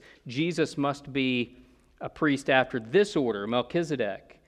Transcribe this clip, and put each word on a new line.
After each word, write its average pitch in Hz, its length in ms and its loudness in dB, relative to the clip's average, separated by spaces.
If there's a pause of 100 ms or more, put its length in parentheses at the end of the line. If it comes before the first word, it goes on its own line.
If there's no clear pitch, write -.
(260)
Jesus 151 520 -2
must 139 340 -4
be 127 460 0 (420)
a - 80 -8
priest 143 420 0
after 131 300 4
this 165 380 2
order, 110 280 0
Melchizedek." 123 1040 -2